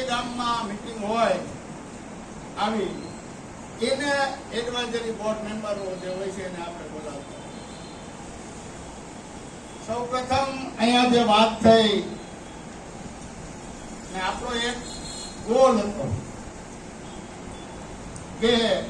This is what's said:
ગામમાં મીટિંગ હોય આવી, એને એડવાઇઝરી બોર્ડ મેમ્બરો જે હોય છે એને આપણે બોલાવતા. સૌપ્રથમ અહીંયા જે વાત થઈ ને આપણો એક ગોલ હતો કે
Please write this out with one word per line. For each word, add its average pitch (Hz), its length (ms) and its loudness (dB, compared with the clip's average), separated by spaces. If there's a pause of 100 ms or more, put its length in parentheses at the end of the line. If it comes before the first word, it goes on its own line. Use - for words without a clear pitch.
ગામમાં 240 580 0
મીટિંગ 214 360 -6
હોય 208 380 4 (1160)
આવી, 208 360 0 (880)
એને 269 300 2 (400)
એડવાઇઝરી 233 680 -2
બોર્ડ 214 240 0
મેમ્બરો 208 420 -4 (160)
જે 185 80 -6
હોય 190 260 -2
છે 196 100 -6
એને 180 160 -6
આપણે 170 300 -8
બોલાવતા. 147 500 -8 (2500)
સૌપ્રથમ 254 680 2 (280)
અહીંયા 247 340 8
જે 240 160 8
વાત 220 320 8
થઈ 220 340 10 (2250)
ને 185 140 -6
આપણો 202 300 -2 (180)
એક 240 100 -4 (640)
ગોલ 247 340 8
હતો 208 280 0 (2250)
કે 240 180 6 (340)